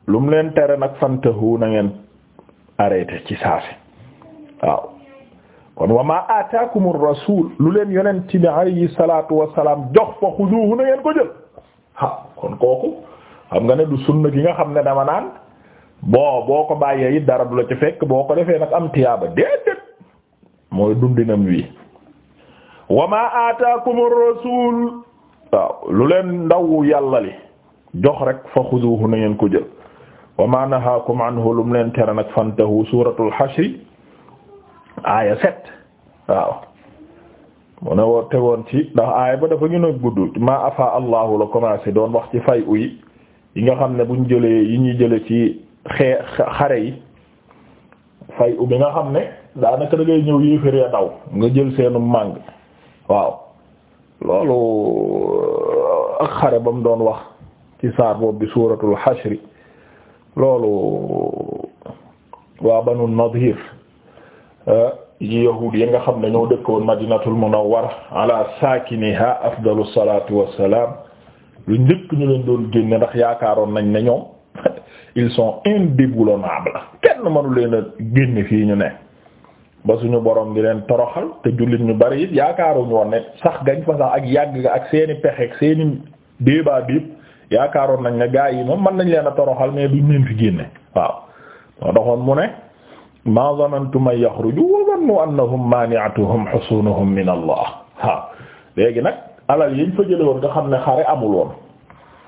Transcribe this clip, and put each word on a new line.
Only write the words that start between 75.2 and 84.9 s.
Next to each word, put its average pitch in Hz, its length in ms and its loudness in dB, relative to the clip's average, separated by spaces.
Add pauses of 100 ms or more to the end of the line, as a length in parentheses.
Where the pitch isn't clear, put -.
sont 110 300 0
indéboulonnables, 117 1120 0 (220)
kenn - 220 4
mënu 143 300 0
leen 120 220 2
a 110 60 0 (340)
génne 123 300 2
fii 107 200 2
ñu 104 100 2
ne. 98 140 0 (960)
Ba 110 120 4
suñu 117 240 0
borom 110 320 0
di 110 80 2
leen 110 260 0
toroxal, 120 400 0 (160)
te 120 80 0
jullit 117 320 0
ñu 113 120 0
bari 131 280 0
it 185 80 -4
yaakaaruñu 147 640 0
woon 107 180 2
ne - 80 0 (240)
sax - 220 0
gañ 143 180 0
fa 156 140 -2
sax 135 200 0
ak 139 80 -4
yàgg 139 380 0
ga 127 100 2
ak 123 160 -4
seeni 156 260 0